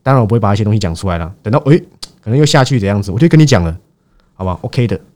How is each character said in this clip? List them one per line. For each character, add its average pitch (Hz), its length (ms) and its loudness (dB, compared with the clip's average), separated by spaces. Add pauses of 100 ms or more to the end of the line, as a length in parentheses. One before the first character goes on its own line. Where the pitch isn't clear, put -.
当 135 140 2
然 127 60 4
我 110 40 2
不 98 80 -2
会 117 60 2
把 101 120 0
一 101 60 0
些 107 60 -2
东 104 100 0
西 110 60 0
讲 85 160 -4
出 95 120 -8
来 87 120 -4
啦， 85 120 -8 (120)
等 107 80 -4
到， 147 140 2
诶， 160 120 4 (420)
可 107 120 -8
能 131 60 0
又 151 60 2
下 143 200 2
去 123 160 0
的 98 80 -2
样 101 120 0
子， 107 120 -6
我 113 80 -4
就 165 100 4
跟 160 100 6
你 156 60 6
讲 104 180 2
了， 82 160 -4 (540)
好 95 100 -12
吧？ 92 200 -4
OK 123 240 -2
的 95 120 -4 (160)